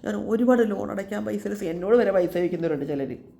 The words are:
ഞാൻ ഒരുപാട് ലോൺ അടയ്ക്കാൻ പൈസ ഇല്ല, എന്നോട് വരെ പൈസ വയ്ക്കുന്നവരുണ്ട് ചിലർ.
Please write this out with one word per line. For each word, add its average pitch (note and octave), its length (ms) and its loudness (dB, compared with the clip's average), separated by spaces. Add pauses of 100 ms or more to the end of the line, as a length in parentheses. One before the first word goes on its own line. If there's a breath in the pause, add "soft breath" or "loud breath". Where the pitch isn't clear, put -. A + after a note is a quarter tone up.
ഞാൻ G#3 100 -4
ഒരുപാട് A3+ 560 2
ലോൺ G3+ 200 -4
അടയ്ക്കാൻ G#3 340 -6
പൈസ G#3 220 -4
ഇല്ല, G3+ 220 -6
എന്നോട് F3+ 280 2
വരെ G#3 140 4
പൈസ F3+ 240 4
വയ്ക്കുന്നവരുണ്ട് E3 500 0
ചിലർ. C#3 320 -6 (220)